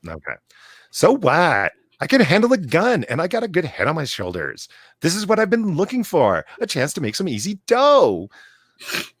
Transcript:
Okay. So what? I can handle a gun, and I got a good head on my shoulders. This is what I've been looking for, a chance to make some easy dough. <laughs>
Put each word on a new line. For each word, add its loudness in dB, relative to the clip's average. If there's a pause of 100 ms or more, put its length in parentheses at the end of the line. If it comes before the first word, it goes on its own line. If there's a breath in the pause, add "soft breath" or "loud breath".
Okay. -12 (560 soft breath)
So 2
what? 2 (280)
I -6
can 4
handle 4
a 2
gun, 0
and -4
I -2
got -4
a -6
good -2
head -4
on 0
my -4
shoulders. -8 (340 soft breath)
This 0
is -4
what 2
I've 0
been 0
looking -2
for, 2 (160 loud breath)
a -4
chance -2
to -6
make -4
some -4
easy -6
dough. 2 (500 loud breath)
<laughs> -12